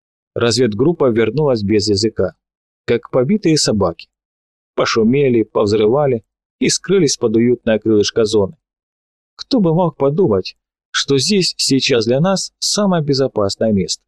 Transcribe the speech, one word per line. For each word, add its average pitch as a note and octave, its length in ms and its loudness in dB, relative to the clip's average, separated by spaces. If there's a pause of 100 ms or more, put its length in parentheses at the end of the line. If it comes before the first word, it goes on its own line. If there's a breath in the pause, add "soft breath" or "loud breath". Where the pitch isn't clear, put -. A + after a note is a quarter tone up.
(360)
Разведгруппа A#2+ 720 0
вернулась A#2 540 0
без G#2 260 0
языка, G2 460 -2 (500)
как A#2 240 -2
побитые D#3 480 0
собаки. G2 500 -2 (680)
Пошумели, A#2+ 640 2
повзрывали A2+ 840 0 (360)
и A3+ 100 0
скрылись F3 480 0
под A2+ 200 0
уютное A#2 420 0
крылышко A2 460 0
зоны. G#2 320 -2 (760)
Кто - 240 -2
бы E3 140 2
мог E3+ 240 0
подумать, C#3 600 0 (340)
что - 260 -2
здесь F3+ 400 0
сейчас B2 480 0
для B2 140 0
нас F#3 400 -2
самое F#3 440 -2
безопасное B2 680 -2
место. F#2+ 360 -2